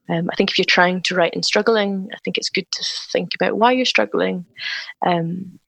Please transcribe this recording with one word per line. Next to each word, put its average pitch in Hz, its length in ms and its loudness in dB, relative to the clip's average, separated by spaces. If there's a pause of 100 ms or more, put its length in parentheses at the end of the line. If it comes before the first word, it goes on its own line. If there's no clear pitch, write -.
Um, 170 220 0
I - 40 -4
think 196 160 2
if - 60 -2
you're 180 80 2
trying 180 380 4
to 185 120 -2
write 180 180 2
and 175 120 -4
struggling, 208 680 2
I - 100 -12
think - 140 -4
it's - 120 -4
good - 220 -4
to - 120 -8 (280)
think 175 180 0 (100)
about 196 180 0
why 233 140 6
you're 254 140 2
struggling. 185 600 0 (600)
Um, 180 640 -2